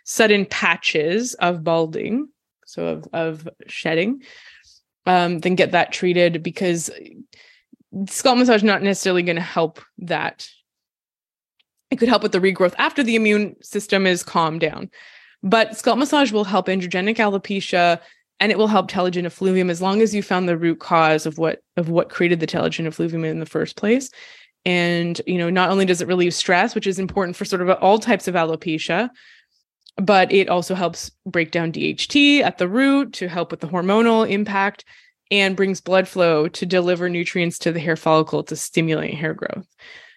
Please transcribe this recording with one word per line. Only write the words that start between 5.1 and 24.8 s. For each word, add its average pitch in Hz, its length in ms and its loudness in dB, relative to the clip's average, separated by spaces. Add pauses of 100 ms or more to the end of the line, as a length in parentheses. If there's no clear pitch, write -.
then 185 160 0
get 170 160 4
that 170 220 2
treated, 175 480 2
because 170 480 -4 (1200)
scalp 247 300 2
massage 247 220 4
is - 20 2
not 208 180 2
necessarily 190 400 0
gonna 175 180 -2
help 165 400 -2 (200)
that 165 500 -8 (1500)
could 233 120 2
help 226 140 2
with 214 80 -2
the 190 80 0
regrowth 180 380 2
after 285 260 0
the 226 120 0
immune 208 460 2
system 202 440 -2
is 180 180 0
calmed 160 380 0
down. 156 280 -4 (540)
But 220 340 2
scalp 226 200 0
massage 277 340 2
will 208 120 0
help 190 240 0
androgenic 190 500 -2
alopecia, 190 840 0 (400)
and 214 120 2
it 190 60 0
will 214 100 4
help 202 220 2
telogen 180 360 -2
effluvium 185 440 0
as 170 120 -4
long 190 200 0
as 214 120 2
you 202 100 -2
found 185 260 0
the 170 80 0
root 165 220 -2
cause 156 460 2
of 156 120 -6
what, 160 240 -2 (160)
of 165 120 -2
what 170 200 0
created 175 300 0
the 160 80 -2
telogen 165 400 -4
effluvium 165 360 -4
in 160 160 -4
the 160 60 -8
first 156 300 -6
place. 247 340 0 (560)
And, 175 640 0